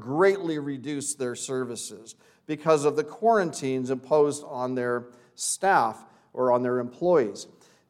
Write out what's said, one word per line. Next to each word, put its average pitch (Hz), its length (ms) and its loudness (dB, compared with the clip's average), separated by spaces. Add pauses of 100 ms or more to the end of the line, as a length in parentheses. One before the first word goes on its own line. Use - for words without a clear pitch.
greatly 165 580 2
reduced 139 600 -8
their 123 160 -4
services 117 800 -8 (320)
because 151 400 2
of 143 100 2
the 151 80 -2
quarantines 147 880 0
imposed 143 540 2
on 127 300 -6
their 123 340 -4 (260)
staff 147 720 0 (260)
or 127 180 0
on 123 120 4
their 123 160 0
employees. 123 680 0 (440)